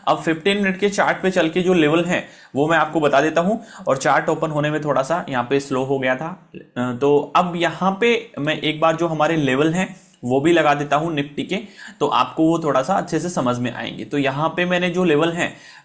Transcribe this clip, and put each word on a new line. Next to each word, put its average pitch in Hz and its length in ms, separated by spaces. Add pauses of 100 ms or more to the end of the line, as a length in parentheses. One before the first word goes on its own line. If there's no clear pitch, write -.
अब 156 120
फ़िफ़्टीन 165 360
मिनट 190 240
के 202 80
चार्ट 180 340
पे 185 80
चल 170 180
के 180 140
जो 185 120
लेवल 165 300
हैं 165 240 (260)
वो 143 140
मैं 165 100
आपको 156 220
बता 139 200
देता 156 200
हूँ, 214 220 (260)
और 131 80
चार्ट 156 320
ओपन 160 220
होने 147 200
में 151 140
थोड़ा 135 180
सा 165 260
यहाँ 123 220
पे 139 100
स्लो 131 240
हो 135 140
गया 131 180
था, 165 380
अ, - 40 (200)
तो 123 580
अब 180 200
यहाँ 175 440
पे 233 380
मैं 147 220
एक 151 200
बार 160 160
जो 170 100
हमारे 160 300
लेवल 147 360
हैं 185 300 (220)
वो 131 160
भी 165 120
लगा 151 220
देता 143 220
हूँ 165 180
निफ्टी 143 280
के, 180 140 (440)
तो 151 60
आपको 127 380
वो 165 140
थोड़ा 139 240
सा 190 120
अच्छे 165 240
से 165 100
समझ 123 300
में 123 160
आएंगे। 117 300
तो 143 140
यहाँ 139 300
पे 175 160
मैंने 180 260
जो 180 140
लेवल 160 240
हैं 165 280 (280)